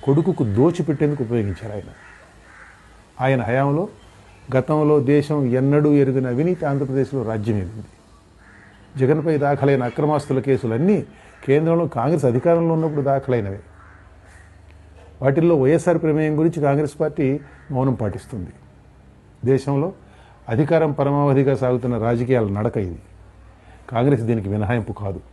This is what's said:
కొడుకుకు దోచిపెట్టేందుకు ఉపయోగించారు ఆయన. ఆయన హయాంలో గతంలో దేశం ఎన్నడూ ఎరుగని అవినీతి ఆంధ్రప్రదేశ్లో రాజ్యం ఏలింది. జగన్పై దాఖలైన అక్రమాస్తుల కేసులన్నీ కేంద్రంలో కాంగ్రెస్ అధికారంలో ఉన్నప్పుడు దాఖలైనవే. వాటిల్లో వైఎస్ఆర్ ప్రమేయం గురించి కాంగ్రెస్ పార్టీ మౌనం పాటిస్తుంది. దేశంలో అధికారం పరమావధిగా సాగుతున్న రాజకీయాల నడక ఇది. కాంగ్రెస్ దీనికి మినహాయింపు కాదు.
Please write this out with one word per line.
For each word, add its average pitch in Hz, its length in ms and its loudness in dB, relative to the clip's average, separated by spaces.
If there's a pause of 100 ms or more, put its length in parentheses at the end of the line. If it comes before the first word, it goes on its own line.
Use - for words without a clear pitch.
కొడుకుకు 156 400 2
దోచిపెట్టేందుకు 143 800 0
ఉపయోగించారు 107 500 -4
ఆయన. 101 160 -12 (1300)
ఆయన 131 200 2
హయాంలో 143 460 0 (720)
గతంలో 151 420 2
దేశం 143 460 2
ఎన్నడూ 143 480 2
ఎరుగని 131 340 2
అవినీతి 160 380 -2
ఆంధ్రప్రదేశ్లో 135 560 -2
రాజ్యం 107 360 -2
ఏలింది. 101 280 -8 (1120)
జగన్పై 151 380 2
దాఖలైన 139 460 2
అక్రమాస్తుల 143 560 -2
కేసులన్నీ 131 680 0 (400)
కేంద్రంలో 160 420 2
కాంగ్రెస్ 139 380 -2
అధికారంలో 165 480 2
ఉన్నప్పుడు 156 280 -2
దాఖలైనవే. 127 580 -2 (1600)
వాటిల్లో 156 380 4
వైఎస్ఆర్ 160 380 2
ప్రమేయం 156 420 0
గురించి 165 220 0
కాంగ్రెస్ 143 380 0
పార్టీ 147 400 -2 (320)
మౌనం 131 220 0
పాటిస్తుంది. 101 560 -8 (960)
దేశంలో 143 480 0 (560)
అధికారం 156 420 2
పరమావధిగా 139 640 2
సాగుతున్న 123 420 -2
రాజకీయాల 117 500 0
నడక 104 300 -2
ఇది. 90 220 -6 (880)
కాంగ్రెస్ 120 320 2
దీనికి 113 280 -2
మినహాయింపు 107 420 -2
కాదు. 98 280 -8 (140)